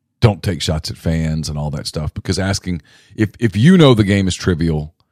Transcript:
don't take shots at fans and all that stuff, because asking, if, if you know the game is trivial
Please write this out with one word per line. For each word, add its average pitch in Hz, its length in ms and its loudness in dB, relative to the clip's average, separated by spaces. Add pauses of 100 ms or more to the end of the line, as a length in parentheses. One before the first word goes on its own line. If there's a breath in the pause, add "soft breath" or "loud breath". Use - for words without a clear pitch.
(200)
don't 101 220 2
take 85 220 -6
shots - 260 -4
at - 80 -12
fans 80 500 -4
and 76 120 -8
all 73 100 -6
that 71 160 -8
stuff, 76 300 -8
because 92 240 -6
asking, 95 420 -6 (340 soft breath)
if, 107 140 -2 (100)
if 113 160 -2
you 151 220 6
know 143 160 8
the 110 100 4
game 98 240 2
is 90 60 -2
trivial 80 600 -2 (160)